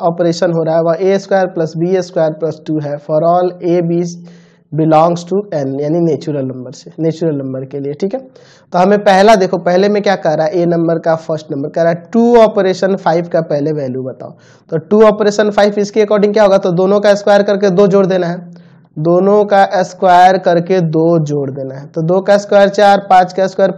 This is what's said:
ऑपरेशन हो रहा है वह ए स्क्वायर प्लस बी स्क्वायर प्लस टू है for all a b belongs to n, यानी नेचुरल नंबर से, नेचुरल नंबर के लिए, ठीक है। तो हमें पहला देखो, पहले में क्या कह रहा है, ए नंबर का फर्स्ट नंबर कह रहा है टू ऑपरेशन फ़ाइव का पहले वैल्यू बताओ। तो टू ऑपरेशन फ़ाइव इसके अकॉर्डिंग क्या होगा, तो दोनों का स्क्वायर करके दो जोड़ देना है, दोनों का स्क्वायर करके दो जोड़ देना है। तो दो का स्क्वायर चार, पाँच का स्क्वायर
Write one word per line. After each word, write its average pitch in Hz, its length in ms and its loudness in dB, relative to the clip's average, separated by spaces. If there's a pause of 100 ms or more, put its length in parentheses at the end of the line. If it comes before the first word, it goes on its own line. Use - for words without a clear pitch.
ऑपरेशन 170 440 -2
हो 165 120 -2
रहा 160 120 -2
है 165 60 2
वह 165 200 -2
ए 190 160 2
स्क्वायर 190 300 -2
प्लस 160 300 -6
बी 180 240 0
स्क्वायर 160 320 -2
प्लस 160 320 -6
टू 156 140 -4
है 143 200 -8
for 156 240 -4
all 180 260 0 (140)
a 175 180 0
b 170 160 -2 (760)
belongs 160 520 2
to 196 180 -4 (140)
n, 135 240 -4
यानी 151 220 -2
नेचुरल 147 420 -4
नंबर 127 300 -12
से, - 240 -20
नेचुरल 160 380 -2
नंबर 131 300 -8
के 143 140 -10
लिए, 139 140 -6
ठीक 196 200 -6
है। 262 60 -8
तो - 580 -10
हमें 196 240 4
पहला 202 340 4
देखो, 185 240 0
पहले 180 280 0
में 208 140 -2
क्या 202 160 0
कह 160 160 -2
रहा 156 120 0
है, 156 80 -4
ए 175 140 0
नंबर 170 320 0
का 160 220 0
फर्स्ट 156 300 -8
नंबर 139 180 -6
कह 170 120 -4
रहा 170 100 2
है 175 200 -10
टू 233 260 2
ऑपरेशन 196 600 2
फ़ाइव 170 300 -2
का 170 120 -2 (100)
पहले 147 240 -2
वैल्यू 131 300 -6
बताओ। - 280 -14 (380)
तो 165 160 -4
टू 214 200 4
ऑपरेशन 208 440 0
फ़ाइव 208 300 0
इसके 208 220 -2
अकॉर्डिंग 208 300 0
क्या 214 120 2
होगा, 196 140 4
तो 190 160 -2
दोनों 190 260 2
का 202 160 2
स्क्वायर 202 280 2
करके 202 280 0
दो 202 160 4
जोड़ 196 180 2
देना 180 200 -2
है, 175 240 -10 (460)
दोनों 185 500 2
का 196 360 2
स्क्वायर 185 560 4
करके 180 500 0
दो 160 380 2
जोड़ 143 240 -4
देना 135 240 -10
है। 143 140 -16
तो 165 160 -6
दो 180 180 0
का 202 160 2
स्क्वायर 202 320 2
चार, 202 280 4 (120)
पाँच 185 220 4
का 190 140 0
स्क्वायर 190 320 0